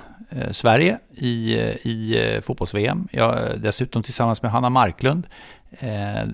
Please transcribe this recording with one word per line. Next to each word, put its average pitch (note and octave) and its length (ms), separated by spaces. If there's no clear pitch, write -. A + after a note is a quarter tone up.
eh, C3 220
Sverige D#3 460
i, A2+ 420
eh, A2+ 80
i, A2+ 480
eh, G#2+ 60
fotbolls-V G#2+ 460
M. - 240
Jag, A#2 260
eh, - 60
dessutom A2 460
tillsammans A#2 380
med A2+ 100
Hanna B2 180
Marklund, C3 580
eh, B2 100